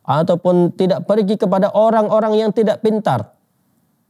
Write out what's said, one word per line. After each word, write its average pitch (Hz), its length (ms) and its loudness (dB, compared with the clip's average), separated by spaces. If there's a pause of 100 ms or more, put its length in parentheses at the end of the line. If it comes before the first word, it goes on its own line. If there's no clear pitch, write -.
ataupun 170 720 0
tidak 175 320 -2
pergi 208 320 0
kepada 190 320 0
orang-orang 220 640 2
yang 214 160 0
tidak 214 320 -2
pintar. 196 560 -2 (720)